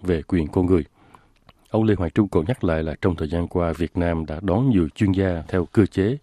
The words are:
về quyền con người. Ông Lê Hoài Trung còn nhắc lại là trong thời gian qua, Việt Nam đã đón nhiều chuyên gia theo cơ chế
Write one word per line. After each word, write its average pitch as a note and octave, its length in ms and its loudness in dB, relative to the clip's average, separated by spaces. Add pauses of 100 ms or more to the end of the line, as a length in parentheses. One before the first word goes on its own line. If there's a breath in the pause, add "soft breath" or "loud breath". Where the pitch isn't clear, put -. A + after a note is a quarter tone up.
về E2+ 260 0
quyền E2 200 0
con F#2 180 0
người. F2 200 2 (840 soft breath)
Ông A2 140 0
Lê G#2+ 120 2
Hoài E2+ 140 -2
Trung G#2+ 180 2
còn E2 200 0
nhắc - 160 -4
lại D#2+ 200 0
là D#2+ 180 -6
trong F#2 140 0
thời D#2+ 120 -4
gian E2+ 200 -2
qua, E2+ 260 -2
Việt D#2+ 240 -4
Nam E2+ 280 -2
đã D#2 160 -10
đón G2+ 280 0
nhiều F2 260 2
chuyên G2+ 160 2
gia F#2 360 0
theo F2+ 180 -2
cơ - 200 0
chế G2+ 380 -2